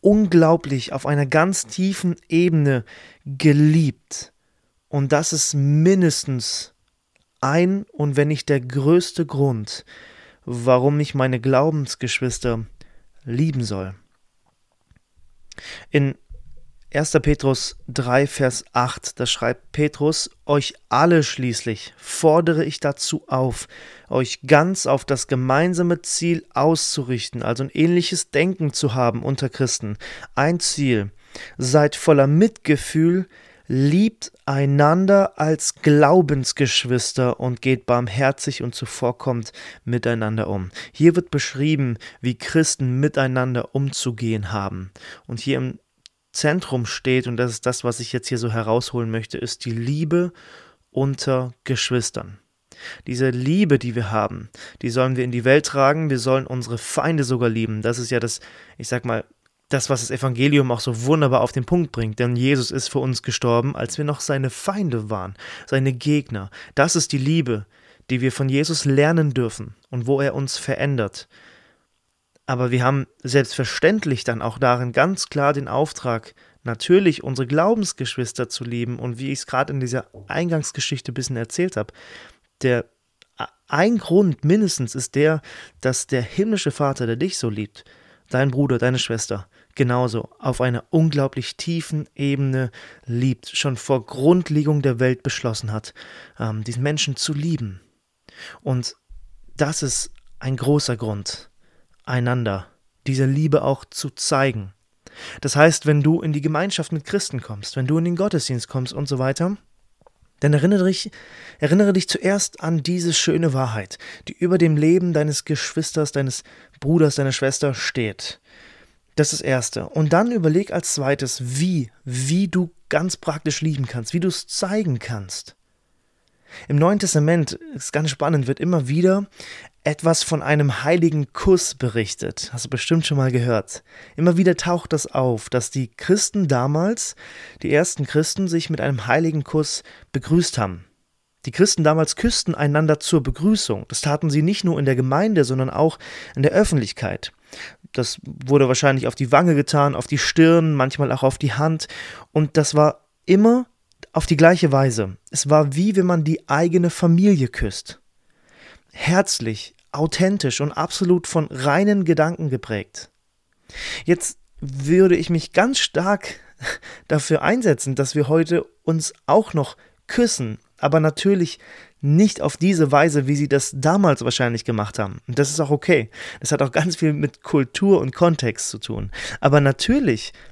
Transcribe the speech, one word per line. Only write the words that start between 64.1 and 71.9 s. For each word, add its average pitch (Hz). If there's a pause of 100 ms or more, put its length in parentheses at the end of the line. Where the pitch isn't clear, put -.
seine 135
Feinde 135
waren, 98 (300)
seine 135
Gegner. 123 (240)
Das 156
ist -
die 143
Liebe, 131 (460)
die 127
wir 127
von 135
Jesus 156
lernen 147
dürfen 110 (120)
und 123
wo 139
er 139
uns 135
verändert. 135 (1160)